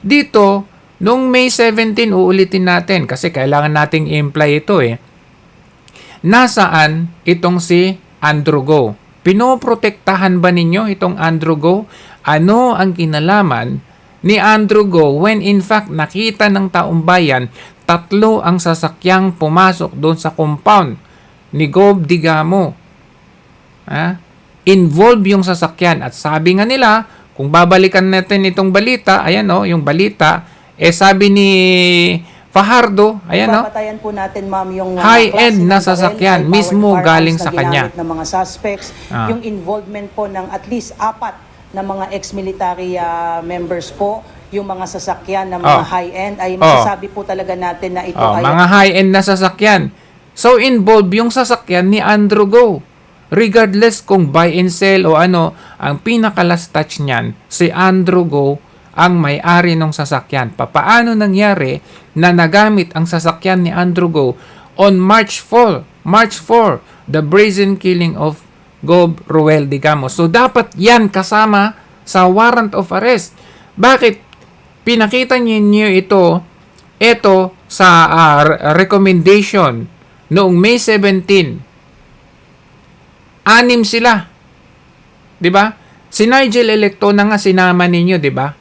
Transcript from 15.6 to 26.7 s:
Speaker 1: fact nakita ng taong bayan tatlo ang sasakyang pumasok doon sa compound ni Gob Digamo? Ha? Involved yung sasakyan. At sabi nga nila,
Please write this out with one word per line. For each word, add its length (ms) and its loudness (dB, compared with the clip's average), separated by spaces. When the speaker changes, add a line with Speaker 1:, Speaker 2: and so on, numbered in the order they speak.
Speaker 1:
fact 300 -4
nakita 580 -2
ng 240 -2
taong 320 -2
bayan 400 2
tatlo 560 0
ang 160 0
sasakyang 800 -2
pumasok 560 -2
doon 240 -2
sa 160 -6
compound 640 0
ni 160 -2
Gob 360 4
Digamo? 680 0
Ha? 320 -4
Involved 640 4
yung 160 2
sasakyan. 640 -2
At 80 -12
sabi 400 -2
nga 120 0
nila, 400 0